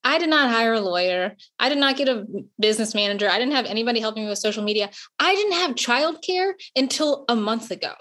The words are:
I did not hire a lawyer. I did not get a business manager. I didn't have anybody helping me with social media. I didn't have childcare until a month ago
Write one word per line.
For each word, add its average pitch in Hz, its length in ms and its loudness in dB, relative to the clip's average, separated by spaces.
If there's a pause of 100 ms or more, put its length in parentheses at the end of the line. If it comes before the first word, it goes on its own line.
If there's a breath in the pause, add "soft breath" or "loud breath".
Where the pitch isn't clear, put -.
I 285 120 4
did 330 120 2
not 294 200 4
hire 226 240 4
a 226 60 2
lawyer. 180 560 0 (240 loud breath)
I - 80 2
did 285 100 2
not 269 200 2
get 277 100 2
a 226 180 0 (340)
business 214 360 2
manager. 202 340 0
I 185 80 4
didn't 254 180 0
have 240 100 2
anybody 226 340 -2
helping 220 240 -4
me 214 60 -4
with 202 100 -4
social 214 240 -2
media. 208 260 0 (300 loud breath)
I 359 160 0
didn't 415 180 0
have 349 220 -2
childcare 330 800 -2 (220 loud breath)
until 277 520 0
a 240 80 2
month 220 360 -2
ago - 300 -6